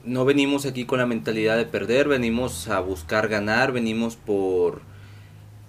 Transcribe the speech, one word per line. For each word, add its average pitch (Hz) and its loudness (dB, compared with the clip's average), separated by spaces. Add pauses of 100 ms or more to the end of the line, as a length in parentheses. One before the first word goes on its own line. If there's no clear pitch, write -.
no 127 0
venimos 139 4
aquí 123 -6
con 127 0
la 123 2
mentalidad 110 0
de 117 2
perder, 113 2
venimos 123 0
a 101 0
buscar 98 -2
ganar, 110 0
venimos 113 -2
por 92 0 (880)